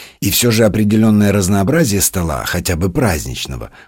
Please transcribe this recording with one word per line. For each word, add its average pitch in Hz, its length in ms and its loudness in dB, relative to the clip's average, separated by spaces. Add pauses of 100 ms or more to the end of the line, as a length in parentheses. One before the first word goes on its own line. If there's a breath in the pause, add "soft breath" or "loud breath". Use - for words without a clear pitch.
(200 loud breath)
И 98 120 -2
все 120 180 2
же 110 160 4
определенное 107 680 4
разнообразие 101 720 0
стола, 80 440 -4
хотя 87 300 -4
бы 92 140 -2
праздничного, 73 800 -4 (180 loud breath)